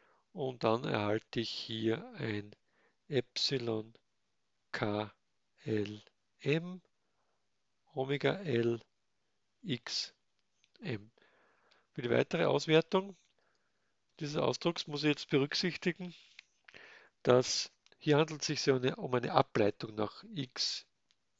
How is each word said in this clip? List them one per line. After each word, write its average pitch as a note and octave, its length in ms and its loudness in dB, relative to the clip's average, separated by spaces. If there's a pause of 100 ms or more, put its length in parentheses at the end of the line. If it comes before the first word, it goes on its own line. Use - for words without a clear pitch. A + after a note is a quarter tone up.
(340)
und C3 300 -4
dann A#2 200 4
erhalte A2 560 0
ich A2+ 120 -4
hier A2+ 520 -2 (120)
ein G#2 400 -6 (520)
Epsilon A#2 840 -2 (800)
K G#2+ 420 -2 (500)
L G#2+ 380 -4 (380)
M E3+ 420 -4 (1120)
Omega C#3 460 0
L A#2 420 0 (800)
X - 520 -6 (640)
M. A2+ 320 -8 (840)
Für A#2+ 100 -8
die A#2+ 80 -2
weitere C#3 340 4
Auswertung E3 720 2 (1000)
dieses D3+ 180 -6
Ausdrucks D3 480 0
muss D3 180 -6
ich D3+ 60 6
jetzt - 200 0
berücksichtigen, E3 840 0 (1120)
dass - 480 4 (260)
hier D3 200 2
handelt D#3 240 0
es - 60 -2
sich D3+ 140 -2
so C#3 140 4
eine, B2+ 200 -2
um D3 200 -4
eine A#2+ 160 -2
Ableitung A2 640 2
nach G#2+ 280 -6 (120)
X - 500 -6 (540)